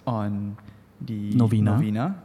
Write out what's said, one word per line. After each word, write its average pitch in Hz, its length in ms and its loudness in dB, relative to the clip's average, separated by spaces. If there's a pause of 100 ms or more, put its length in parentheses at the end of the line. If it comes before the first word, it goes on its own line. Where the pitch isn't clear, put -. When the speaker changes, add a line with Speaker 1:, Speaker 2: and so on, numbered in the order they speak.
Speaker 1:
on 104 520 -4 (420)
the 107 360 -4
Speaker 2:
Novena. 107 400 4
Speaker 1:
novena. 120 500 0